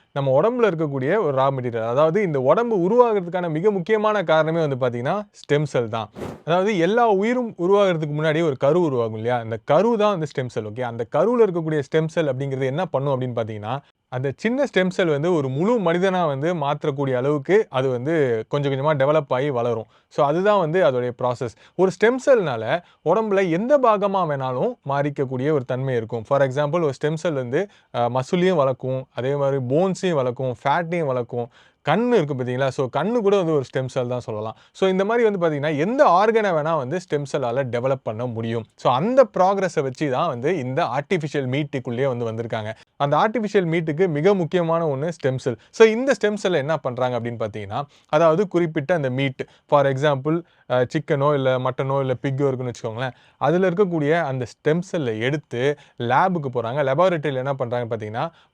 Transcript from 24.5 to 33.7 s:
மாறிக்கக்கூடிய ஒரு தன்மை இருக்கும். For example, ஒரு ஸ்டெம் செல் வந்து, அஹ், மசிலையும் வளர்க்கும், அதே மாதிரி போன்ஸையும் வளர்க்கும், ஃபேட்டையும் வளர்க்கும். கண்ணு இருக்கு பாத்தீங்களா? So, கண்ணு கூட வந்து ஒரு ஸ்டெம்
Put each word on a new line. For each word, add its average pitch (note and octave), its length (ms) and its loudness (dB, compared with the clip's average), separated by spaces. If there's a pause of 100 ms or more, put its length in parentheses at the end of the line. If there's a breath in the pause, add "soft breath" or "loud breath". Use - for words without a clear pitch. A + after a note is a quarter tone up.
மாறிக்கக்கூடிய C#3 640 -2
ஒரு C#3+ 120 0
தன்மை C3 320 -4
இருக்கும். A2+ 280 -4
For C#3 180 2
example, D3 400 0
ஒரு C#3+ 100 0
ஸ்டெம் D3+ 220 -2
செல் D#3+ 200 -4
வந்து, C3 280 -2 (320 soft breath)
அஹ், A#2+ 160 0
மசிலையும் F3 460 0
வளர்க்கும், C3 580 -2
அதே C3+ 220 -2
மாதிரி C#3 320 0
போன்ஸையும் F3 520 0
வளர்க்கும், B2+ 340 -4
ஃபேட்டையும் E3 520 -2
வளர்க்கும். B2 420 -4 (380 soft breath)
கண்ணு A#3 280 2
இருக்கு D3+ 200 2
பாத்தீங்களா? B2+ 340 -2
So, C3 180 -2
கண்ணு F#3+ 340 -2
கூட G3+ 160 2
வந்து E3+ 160 0
ஒரு C#3+ 120 2
ஸ்டெம் C3 220 -4